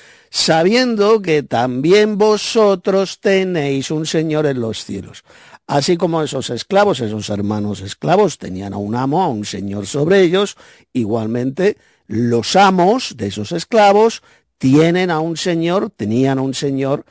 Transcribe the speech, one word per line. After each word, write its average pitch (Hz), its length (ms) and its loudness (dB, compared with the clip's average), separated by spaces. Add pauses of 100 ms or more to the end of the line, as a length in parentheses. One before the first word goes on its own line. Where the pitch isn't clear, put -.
(300)
"sabiendo 214 920 2
que 156 200 0
también 143 760 2
vosotros 202 1000 0
tenéis 175 720 0
un 156 160 -4
Señor 156 400 0
en 135 140 -2
los 110 240 -6
cielos". 98 400 -12 (440)
Así 147 280 0
como 165 260 0
esos 139 280 -6
esclavos, 185 500 0
esos 107 280 -6
hermanos 104 520 -4
esclavos, 151 580 0
tenían 92 340 -10
a 98 40 -8
un 104 180 -6
amo, 135 300 0
a - 20 -2
un 107 180 -4
señor 101 440 -8
sobre 160 320 2
ellos, 185 360 2 (360)
igualmente 120 840 -2 (300)
los 117 480 -2
amos 190 640 4
de 104 100 -4
esos 101 240 -6
esclavos 208 720 2 (360)
tienen 165 520 4
a 160 80 -2
un 165 180 -4
señor, 175 540 -2
tenían 131 480 0
a 131 40 -2
un 135 120 -4
señor 135 560 -4